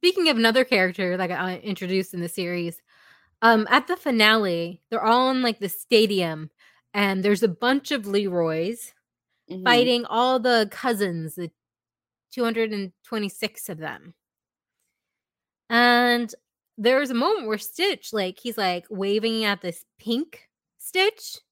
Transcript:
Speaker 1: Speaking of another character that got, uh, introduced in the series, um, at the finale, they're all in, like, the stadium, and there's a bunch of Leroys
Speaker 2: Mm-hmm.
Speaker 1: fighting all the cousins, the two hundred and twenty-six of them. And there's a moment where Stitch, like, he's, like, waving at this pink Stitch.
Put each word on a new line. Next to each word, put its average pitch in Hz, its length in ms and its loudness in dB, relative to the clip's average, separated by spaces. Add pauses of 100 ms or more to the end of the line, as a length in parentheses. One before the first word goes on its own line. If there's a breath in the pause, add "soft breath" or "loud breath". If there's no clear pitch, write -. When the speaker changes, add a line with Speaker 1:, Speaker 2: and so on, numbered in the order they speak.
Speaker 1:
Speaking 359 240 4
of 277 80 2
another 226 260 4
character 185 540 0
that 185 100 -2
got, 170 180 -4
uh, 185 140 -6
introduced 190 560 -6
in 175 60 -6
the 170 80 -4
series, 175 520 -6 (640 soft breath)
um, 226 260 4
at 269 200 2
the 359 80 -2
finale, 214 920 2
they're 226 160 -4
all 247 260 4
in, 254 120 -2
like, 233 160 -2
the 196 100 -6
stadium, 180 800 0 (440 soft breath)
and 196 300 0
there's 208 180 2
a 226 60 4
bunch 254 420 -2
of 240 160 -4
Leroys 180 840 -2 (580)
Speaker 2:
Mm-hmm. 185 140 -12
Speaker 1:
fighting 240 420 4
all 254 340 2
the 226 300 2
cousins, 185 680 -4
the 170 140 -10 (840)
two 247 120 -4
hundred 226 280 -2
and 196 200 -6 (120)
twenty-six - 640 -8
of 165 100 -10
them. 156 360 -14 (1500)
And 240 640 4 (460)
there's 254 320 2
a 254 40 -4
moment 294 340 0
where 214 100 -4
Stitch, - 540 -4
like, 190 260 -4
he's, 233 200 -8
like, 180 320 -2
waving 214 540 -2
at 202 180 -2
this 175 220 -10 (140)
pink 233 500 -6 (300)
Stitch. - 600 -4 (140)